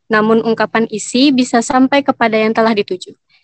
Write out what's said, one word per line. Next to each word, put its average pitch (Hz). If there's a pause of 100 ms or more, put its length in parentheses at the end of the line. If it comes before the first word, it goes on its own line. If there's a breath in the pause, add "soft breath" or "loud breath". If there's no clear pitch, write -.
(120)
namun 220
ungkapan 220
isi 247
bisa 247
sampai 269
kepada 240
yang 220
telah 226
dituju. 190 (280)